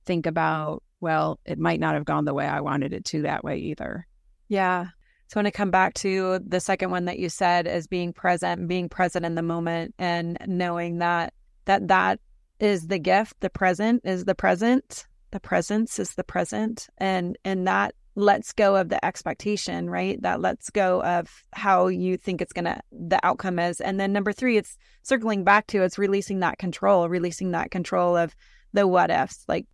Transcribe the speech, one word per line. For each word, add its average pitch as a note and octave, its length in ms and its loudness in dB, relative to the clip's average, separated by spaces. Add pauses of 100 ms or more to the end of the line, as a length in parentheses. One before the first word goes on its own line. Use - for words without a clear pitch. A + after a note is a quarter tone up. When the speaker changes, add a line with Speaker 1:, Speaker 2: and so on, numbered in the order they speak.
Speaker 1:
think E3+ 220 -2
about, D#3+ 560 -2 (180)
well, D#3 460 0
it F3 120 -8
might E3 220 0
not D#3+ 140 0
have D3 100 -2
gone D3+ 220 0
the C#3+ 80 -2
way C#3+ 120 -2
I C#3+ 140 -2
wanted C#3+ 320 -4
it - 140 -10
to D3+ 160 -4
that D3 200 -4
way D3+ 140 -6
either. - 500 -8 (420)
Speaker 2:
Yeah. F3+ 400 0 (400)
So - 100 -4
I - 20 2
wanna G#3 100 2
come G3+ 200 -2
back F#3 240 2
to F#3+ 520 -2
the F3+ 140 -2
second F#3 300 -2
one F3+ 160 -2
that F3 120 -6
you F3+ 120 -4
said F3 360 2
is E3+ 200 -4
being F3 260 -4
present, F3 560 -2
being F3+ 220 -2
present F3 340 -2
in E3+ 100 -2
the E3 80 -2
moment, E3 560 -2
and E3+ 380 -2 (100)
knowing F3 520 -2
that, E3+ 340 0 (320)
that, G3 240 2
that F#3+ 320 4 (400)
is G3 280 2
the F#3+ 100 0
gift. F#3 420 2
The G3 80 -2
present G#3 560 2
is F#3 220 -2
the F#3+ 80 4
present. G3 720 2 (240)
The G3+ 100 -8
presence - 580 -2
is F#3+ 180 -6
the F#3 80 -4
present. G#3+ 640 -4 (100)
And, F#3 440 -2
and F#3+ 240 -2
that G3 280 0 (200)
lets G3+ 380 2
go G3 240 4
of F3+ 140 0
the - 120 -2
expectation, F3+ 880 -4
right? F3+ 320 -4
That F3+ 220 -2
lets - 260 -2
go F#3 340 2
of F3 400 -2 (120)
how F#3 320 4
you F#3 320 0
think F#3 240 -4
it's - 100 -10
gonna, - 300 -4 (100)
the F3 320 0
outcome F3+ 340 0
is. F3 220 -2
And F#3+ 180 -2
then G3 140 0
number G3+ 220 0
three, B3 240 2
it's - 180 -6 (260)
circling A3 420 0
back G3+ 240 6
to, G3+ 140 2
it's F#3 160 0
releasing G3 420 0
that F3 180 0
control, F3+ 500 2
releasing F3 440 -2
that E3 180 -2
control F3 480 2
of E3+ 180 0 (360)
the G3+ 160 4
what F3 220 4
ifs. - 380 -2
Like, - 260 -2